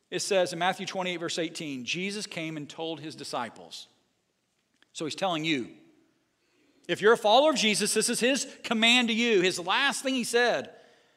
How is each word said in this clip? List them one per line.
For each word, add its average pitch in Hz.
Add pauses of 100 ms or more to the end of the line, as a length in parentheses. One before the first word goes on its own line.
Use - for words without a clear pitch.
It 175
says 180
in 165
Matthew 185
twenty-eight, 180
verse 165
eighteen, 151
"Jesus 196
came 160
and 147
told 165
his 143
disciples." 110 (1040)
So -
he's 135
telling 165
you. 127 (1200)
If 170
you're 214
a -
follower 262
of 247
Jesus, 202
this 220
is 240
his 247 (160)
command 233
to 233
you. 226
His 180
last 226
thing 262
he 240
said, 233 (440)